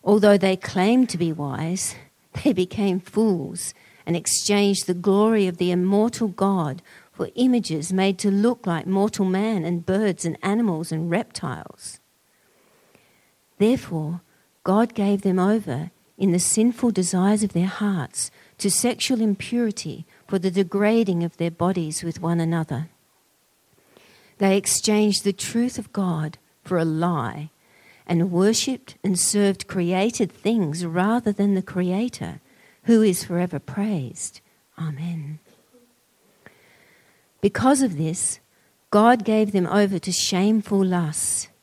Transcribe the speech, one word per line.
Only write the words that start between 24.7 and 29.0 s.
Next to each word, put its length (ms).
the 100
truth 440
of 160
God 440
for 140
a 80
lie 640
and 260
worshipped 720